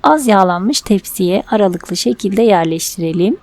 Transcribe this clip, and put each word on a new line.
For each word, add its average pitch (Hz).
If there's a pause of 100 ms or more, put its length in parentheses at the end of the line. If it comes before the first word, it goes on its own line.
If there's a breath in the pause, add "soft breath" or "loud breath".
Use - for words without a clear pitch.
Az 302
yağlanmış 196
tepsiye 190
aralıklı 185
şekilde 214
yerleştirelim. 170